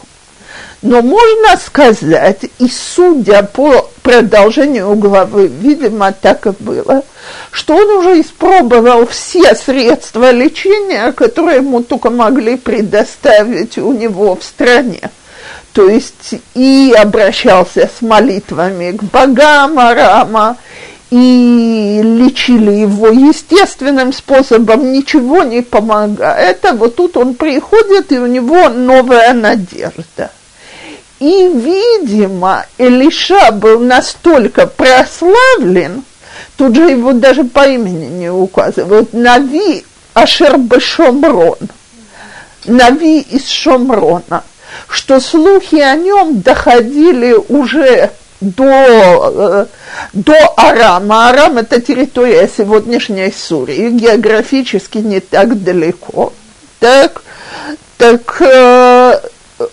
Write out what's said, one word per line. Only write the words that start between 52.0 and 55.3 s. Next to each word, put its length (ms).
сегодняшней 760
Сурии, 580
географически 1080
не 240
так 420